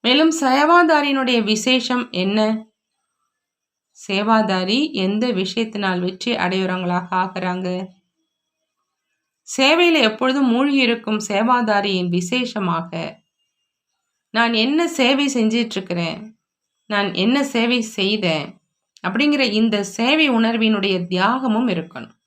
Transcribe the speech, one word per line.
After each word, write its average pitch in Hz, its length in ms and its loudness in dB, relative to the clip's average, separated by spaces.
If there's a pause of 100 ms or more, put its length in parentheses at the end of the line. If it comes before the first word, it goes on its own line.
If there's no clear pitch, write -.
மேலும் 302 360 4
சேவாதாரியினுடைய 285 960 2 (120)
விசேஷம் 247 520 0 (200)
என்ன? 202 180 0 (1600)
சேவாதாரி 202 800 0 (260)
எந்த 208 200 0 (160)
விஷயத்தினால் 196 680 -4
வெற்றி 190 260 -4 (120)
அடையறவங்களாக 185 640 -2 (140)
ஆகுறாங்க? 185 460 -6 (1800)
சேவையில 320 480 4 (120)
எப்பொழுதும் 262 440 0
மூழ்கி 277 340 2
இருக்கும் 226 420 -2
சேவாதாரியின் 202 920 0
விசேஷமாக, 180 760 -4 (1400)
"நான் 233 200 2 (100)
என்ன 311 220 0 (120)
சேவை 269 360 2
செஞ்சிட்டு 226 420 0
இருக்கிறேன், 175 440 -6 (680)
நான் 202 180 0 (160)
என்ன 247 200 4
சேவை 240 360 0 (160)
செய்தேன்" 190 520 -2 (580)
அப்படிங்கிற 269 360 0 (180)
இந்த 226 160 2 (200)
சேவை 294 300 2 (120)
உணர்வினுடைய 220 580 0 (160)
தியாகமும் 226 640 0
இருக்கணும். - 420 -10 (100)